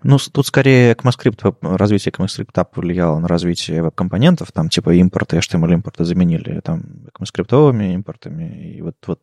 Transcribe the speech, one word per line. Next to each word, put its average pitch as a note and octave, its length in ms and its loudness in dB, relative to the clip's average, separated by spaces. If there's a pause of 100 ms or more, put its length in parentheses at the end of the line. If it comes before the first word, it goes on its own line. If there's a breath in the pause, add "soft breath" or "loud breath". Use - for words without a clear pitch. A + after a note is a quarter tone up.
Ну, C3+ 160 4
с-, - 100 -6
тут - 180 -2
скорее C3 460 4
ECMAScript, - 680 0
э, F2+ 140 -2
развитие G2+ 360 0
ECMAScript - 640 -4
повлияло F2 460 0
на E2+ 60 -2
развитие E2+ 560 -2
веб-компонентов, G2+ 720 0
там - 160 -2
типа - 240 0
импорты, F2 460 2
H - 100 -2
T - 80 -2
M E2 80 0
L F2 80 2
импорты - 320 -2
заменили E2+ 580 -2
там E2 200 -6 (320)
ECMAScript-овыми A#2+ 800 0
импортами E2+ 840 -12
и - 60 -16
вот, - 140 -12 (100)
вот F#2+ 160 -8